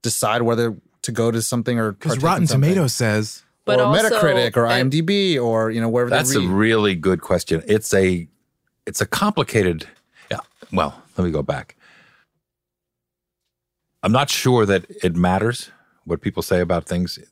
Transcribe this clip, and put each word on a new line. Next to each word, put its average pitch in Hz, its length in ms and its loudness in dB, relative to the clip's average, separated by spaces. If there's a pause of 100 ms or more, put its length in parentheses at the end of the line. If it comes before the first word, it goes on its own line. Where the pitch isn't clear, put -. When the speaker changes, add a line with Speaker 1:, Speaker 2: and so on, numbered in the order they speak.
Speaker 1:
decide 117 400 -2
whether 117 320 0 (280)
to 120 100 -8
go 117 180 0
to 113 120 -2
something 120 360 -2
or 110 140 -2
Speaker 2:
'Cause 156 200 -6
Speaker 1:
partake 131 120 -2
Speaker 2:
Rotten 175 200 2
Speaker 1:
in - 20 2
something. 135 240 2
Speaker 2:
Tomatoes 175 240 0
says 107 480 -2 (240)
Speaker 3:
But 127 140 2
Speaker 1:
or - 60 4
Speaker 3:
also, 220 220 2
Speaker 1:
Metacritic 135 480 2
or 117 80 4
Speaker 3:
and 117 80 2
Speaker 1:
I 120 80 2
M 131 80 2
D 151 140 2
B 185 360 0
or, 113 320 0
you 117 120 -2
know, 117 80 0
wherever 120 200 0
they 117 60 2
Speaker 4:
That's 135 180 0
a 110 60 4
Speaker 1:
read. 90 80 0
Speaker 4:
really 104 460 2
good 90 260 0
question. 85 460 -2
It's 107 260 0
a, 92 340 2 (600)
it's - 160 -8
a - 40 -2
complicated, 110 800 0 (440)
yeah, - 100 -6 (320)
well, 80 300 -2 (160)
let 92 60 0
me 87 60 0
go 76 120 -4
back. - 340 -8 (2250)
I'm 101 100 0
not 139 180 2
sure 123 360 2
that 95 200 0 (160)
it 87 140 0
matters 95 540 0 (340)
what 85 160 -6
people 95 220 -4
say 92 180 0
about 85 260 -2
things 90 320 -4 (140)